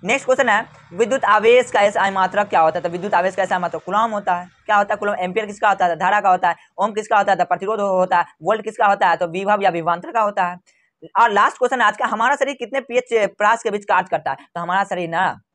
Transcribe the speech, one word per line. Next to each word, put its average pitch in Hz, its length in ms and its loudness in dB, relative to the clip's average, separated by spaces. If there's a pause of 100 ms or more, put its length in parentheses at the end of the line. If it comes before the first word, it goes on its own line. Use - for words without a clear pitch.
नेक्स्ट 262 220 -2
क्वेश्चन 254 220 2
है 220 180 2 (260)
विद्युत 220 320 -2
आवेश 220 460 4
का 214 100 0
एसआई 202 300 2
मात्रक 196 380 0
क्या 180 120 2
होता 160 180 2
है? 165 40 -8
तो 175 60 -4
विद्युत 180 260 -4
आवेश 185 200 0
का 196 80 -2
एसआई 185 160 -2
मात्रक 170 260 -6
कूलम 196 140 -2
होता 208 360 -2
है। 180 140 -8 (180)
क्या 208 100 2
होता 202 180 0
है? - 20 -4
कूलम। 202 180 -2
एम्पियर 185 320 -4
किसका 208 220 -2
होता 196 180 2
है? 170 100 0
धारा 190 240 2
का 196 100 2
होता 180 180 2
है। 165 80 -2 (220)
ओम 208 140 -2
किसका 208 260 0
होता 202 140 2
है? 180 120 0
प्रतिरोध 180 360 -2
हो-, 196 180 0
होता 185 200 2
है। 170 60 0 (180)
वोल्ट 208 220 -2
किसका 214 220 -2
होता 202 220 2
है? 170 80 2
तो 180 100 -4
विभव 196 360 -2
या 190 80 4
विभवांतर 170 400 -4
का 226 100 -2
होता 208 260 0
है। 180 120 -8 (640)
और 226 100 6
लास्ट 202 280 2
क्वेश्चन 247 220 0
आज 208 160 2
का, 254 100 -2
हमारा 226 300 0
शरीर 277 180 -4
कितने 247 260 -6
पीएच 247 320 -4
परास 214 500 0
के 220 80 -2
बीच 202 140 -6
कार्य 190 260 0
करता 151 200 -4
है? 139 60 -6 (180)
तो 170 60 -8
हमारा 180 240 -2
शरीर 180 240 -6
ना 165 320 -2 (140)